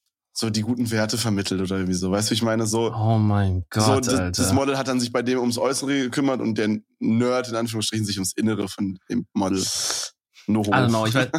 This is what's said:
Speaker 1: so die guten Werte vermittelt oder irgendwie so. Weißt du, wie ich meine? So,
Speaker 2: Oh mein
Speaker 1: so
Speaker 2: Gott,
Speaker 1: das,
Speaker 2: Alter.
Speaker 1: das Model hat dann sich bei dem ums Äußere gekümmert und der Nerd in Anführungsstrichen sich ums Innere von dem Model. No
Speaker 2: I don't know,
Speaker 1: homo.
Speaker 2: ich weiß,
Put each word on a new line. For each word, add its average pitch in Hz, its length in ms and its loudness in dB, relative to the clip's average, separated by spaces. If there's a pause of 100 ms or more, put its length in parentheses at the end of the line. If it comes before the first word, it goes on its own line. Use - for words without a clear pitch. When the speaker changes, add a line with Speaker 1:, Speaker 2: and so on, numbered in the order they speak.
(360)
Speaker 1:
so 113 140 -2
die 107 120 0
guten 120 280 -2
Werte 107 260 0
vermittelt 98 440 -2
oder 95 160 -2
irgendwie 92 180 0
so. 90 160 -2
Weißt 107 180 0
du, - 40 -2
wie - 20 2
ich 110 80 0
meine? 113 240 0
So, 113 260 0
Speaker 2:
Oh 113 260 2
mein 101 540 2
Speaker 1:
so 107 220 4
Speaker 2:
Gott, 123 140 0
Speaker 1:
das, 127 100 2
Speaker 2:
Alter. 90 240 -2
Speaker 1:
das 92 100 2
Model 135 240 2
hat 131 120 -2
dann 127 100 0
sich 117 140 -2
bei 123 100 0
dem 127 160 0
ums 120 200 0
Äußere 135 440 0
gekümmert 131 380 0
und 110 180 0
der 107 180 2 (220)
Nerd 120 520 2
in 117 40 -6
Anführungsstrichen 110 500 -2
sich 98 120 -2
ums 95 160 -2
Innere 101 360 0
von 98 300 -4 (100)
dem 98 240 -4
Model. 98 300 0 (840)
No 107 140 2
Speaker 2:
I - 20 -6
don't 120 240 2
know, 110 160 2
Speaker 1:
homo. - 20 2
Speaker 2:
ich 113 80 0
weiß, 127 240 0